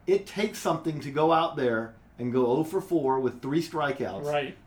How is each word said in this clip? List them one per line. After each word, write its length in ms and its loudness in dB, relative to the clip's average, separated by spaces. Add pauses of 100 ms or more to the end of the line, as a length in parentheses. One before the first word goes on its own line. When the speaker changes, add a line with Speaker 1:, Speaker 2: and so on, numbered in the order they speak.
Speaker 1:
It 180 2
takes 340 -4
something 420 -2
to 100 -8
go 200 4
out 240 2
there 380 0 (260)
and 140 -2
go 140 4
oh 160 4
for 180 -2
four 380 2
with 240 -2
three 180 0
strikeouts. 640 -4
Speaker 2:
Right. 420 -2